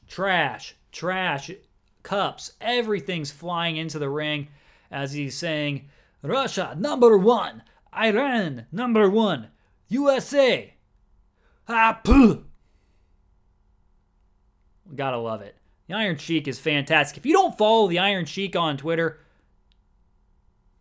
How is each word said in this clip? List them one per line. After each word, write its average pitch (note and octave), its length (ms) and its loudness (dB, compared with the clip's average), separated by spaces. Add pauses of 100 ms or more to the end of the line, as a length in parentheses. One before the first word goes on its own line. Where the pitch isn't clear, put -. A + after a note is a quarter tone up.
trash, E3+ 680 -4 (180)
trash, F3 580 -6 (520)
cups. - 580 -6
Everything's G3+ 680 -4
flying E3+ 460 -4
into D#3 220 -6
the C#3+ 100 -4
ring D3 400 -6 (420)
as C#3 220 -6
he's C#3+ 240 -8
saying, D3 520 -6 (340)
"Russia, F#3+ 560 -4
number A#3+ 400 6
one. G3+ 440 0 (320)
Iran, G#3+ 760 -2
number G#3+ 380 2
one. F#3+ 380 0 (400)
U C#4 200 0
S C4+ 240 2
A. A#3 420 2 (960)
Ah, A3+ 340 2
puh." A3+ 360 8 (2500)
Gotta C3 240 -4
love A2 240 -6
it. G2+ 140 -20 (320)
The E3+ 60 -10
Iron G3 240 -2
Sheik D#3+ 280 -2
is B2+ 140 -6
fantastic. D3 560 0
If - 80 -12
you C#4+ 80 2
don't F4+ 240 4
follow G#3+ 320 4
the E3+ 100 -2
Iron F#3+ 280 0
Sheik G3 280 -6
on D#3+ 220 -2
Twitter, D#3+ 440 -4 (1600)